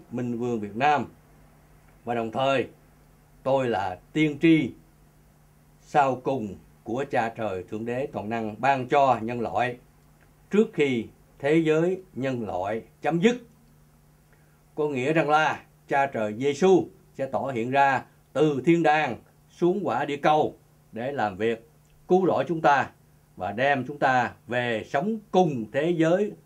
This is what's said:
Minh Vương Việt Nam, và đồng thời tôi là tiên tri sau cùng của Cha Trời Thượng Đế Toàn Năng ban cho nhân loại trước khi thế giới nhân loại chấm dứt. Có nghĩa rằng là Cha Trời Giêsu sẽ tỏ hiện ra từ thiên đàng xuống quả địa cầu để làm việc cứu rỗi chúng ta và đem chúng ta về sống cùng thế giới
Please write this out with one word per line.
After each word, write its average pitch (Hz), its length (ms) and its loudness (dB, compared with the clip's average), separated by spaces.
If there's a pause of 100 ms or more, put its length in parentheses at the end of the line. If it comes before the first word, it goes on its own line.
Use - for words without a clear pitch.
(120)
Minh 120 280 -6
Vương 120 200 -4
Việt 101 160 -10
Nam, 135 300 0 (1000)
và 120 100 -4
đồng 117 160 -4
thời 131 360 0 (760)
tôi 131 240 0
là 95 320 -4 (140)
tiên 156 280 0
tri 160 300 4 (1080)
sau 135 340 2
cùng 120 400 -4 (280)
của 131 280 -6
Cha 117 180 0
Trời 101 340 -6
Thượng 107 220 -10
Đế 123 260 -4
Toàn 104 180 -8
Năng 110 320 -6
ban 131 260 0
cho 135 340 2
nhân 120 200 -6
loại 104 360 -4 (760)
trước 220 220 4
khi 135 320 0 (340)
thế 143 160 2
giới 165 460 2 (120)
nhân 123 340 -4
loại 98 340 -4 (200)
chấm 151 180 0
dứt. 240 180 4 (1400)
Có 151 120 -2
nghĩa 139 260 -2
rằng 156 160 2
là 151 340 2 (240)
Cha 139 180 2
Trời 110 320 -4
Giêsu 143 500 4 (300)
sẽ 131 80 -4
tỏ 120 280 -4
hiện 120 180 -4
ra 135 320 4 (300)
từ 143 320 2
thiên 170 180 4
đàng 151 340 2 (320)
xuống 180 340 0
quả 131 220 -2
địa 143 120 -4
cầu 151 380 2 (360)
để 120 200 -6
làm 107 260 -4
việc 113 320 -2 (380)
cứu 185 200 4
rỗi 131 200 2
chúng 165 140 -4
ta 143 280 4 (460)
và 92 160 -6
đem 127 360 0
chúng 143 120 -10
ta 127 340 2 (140)
về 120 420 -2
sống 208 300 -4 (120)
cùng 151 400 0
thế 160 260 -2
giới 175 340 2 (140)